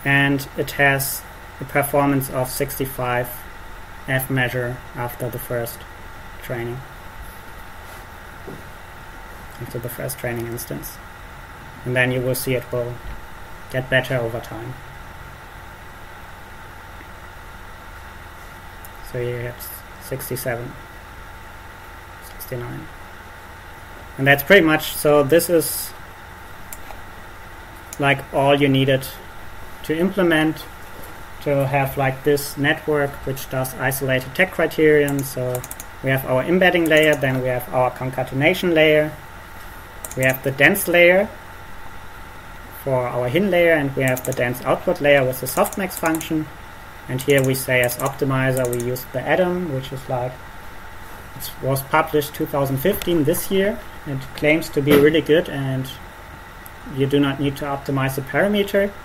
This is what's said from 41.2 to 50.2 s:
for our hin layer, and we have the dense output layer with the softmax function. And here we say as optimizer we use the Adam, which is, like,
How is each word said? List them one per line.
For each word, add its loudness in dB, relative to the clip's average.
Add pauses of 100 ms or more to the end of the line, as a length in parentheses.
for 2
our 0
hin 4
layer, 6
and 2
we 0
have 2
the 0
dense 0
output 0
layer 6
with 0
the -4
softmax 0
function. 0 (600)
And -2
here 6
we 4
say 2
as 2
optimizer 2
we 0
use -2
the -2
Adam, 2
which -6
is, -10
like, -2 (1040)